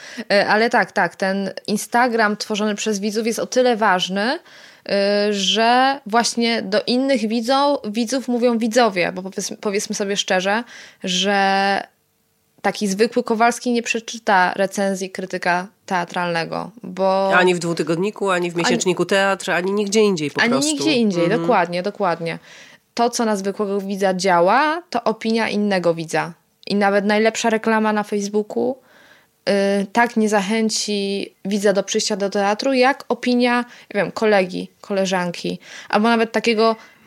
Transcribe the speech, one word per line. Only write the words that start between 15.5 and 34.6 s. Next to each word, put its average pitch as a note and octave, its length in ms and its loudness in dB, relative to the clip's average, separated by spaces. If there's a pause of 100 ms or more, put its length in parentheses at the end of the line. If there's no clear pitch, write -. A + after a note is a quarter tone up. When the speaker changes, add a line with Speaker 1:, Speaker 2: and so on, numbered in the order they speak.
Speaker 1:
teatralnego, F3 840 -4 (120)
bo F#3+ 520 0
Speaker 2:
Ani F3+ 200 4
w F3 40 -4
dwutygodniku, E3+ 720 -2
ani F3 220 0
w E3 40 -8
Speaker 1:
Ani E3+ 80 -2
Speaker 2:
miesięczniku F3 420 0
Teatr, G3 460 0
ani F3+ 200 0
nigdzie G3+ 300 0
indziej E3+ 300 2
po F#3+ 100 -2
Speaker 1:
Ani A#3 100 2
Speaker 2:
prostu. C#4+ 200 0
Speaker 1:
nigdzie D4 220 0
indziej, G3+ 300 2
Speaker 2:
Mhm. G3 180 0
Speaker 1:
dokładnie, F3+ 420 0
dokładnie. E3+ 560 -4 (540)
To, A#3+ 160 0
co A#3+ 160 -4
na G#3+ 100 0
zwykłego G3 460 -4
widza G3 320 -2
działa, G3 760 2
to - 140 -4
opinia A3+ 460 -2
innego F#3+ 440 0
widza. D#3+ 400 -4 (340)
I G3 80 -2
nawet G3+ 300 2
najlepsza A3 440 2
reklama A3 440 0
na G#3 100 -2
Facebooku, G#3+ 720 -4 (720)
y, G3 440 2
tak G3+ 240 4
nie G#3+ 120 2
zachęci G#3 1040 -2 (120)
widza G3+ 280 2
do G3 100 0
przyjścia G#3+ 320 -2
do G3 140 -2
teatru, G#3 440 0
jak C4 360 2
opinia, A#3+ 560 0 (280)
nie G3+ 80 0
wiem, F3 100 -2
kolegi, F#3+ 600 0 (100)